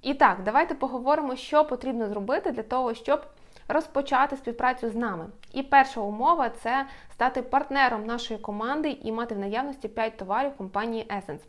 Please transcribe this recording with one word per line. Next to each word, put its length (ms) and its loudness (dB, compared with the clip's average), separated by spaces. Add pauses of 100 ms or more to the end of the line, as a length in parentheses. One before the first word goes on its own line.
І 120 -2
так, 300 4
давайте 300 2
поговоримо, 640 0
що 280 4
потрібно 440 -4
зробити 440 -2
для 100 -6
того, 320 -2
щоб 320 0 (420)
розпочати 680 2
співпрацю 540 -2
з 40 -8
нами. 320 -4 (260)
І 100 -4
перша 380 6
умова — 480 2 (140)
це 240 0 (260)
стати 300 0
партнером 640 2
нашої 340 -6
команди 600 -4
і 100 -4
мати 220 -4
в 40 -6
наявності 500 -4
п'ять 280 -4
товарів 400 -2
компанії 540 -4
Essence. 380 -8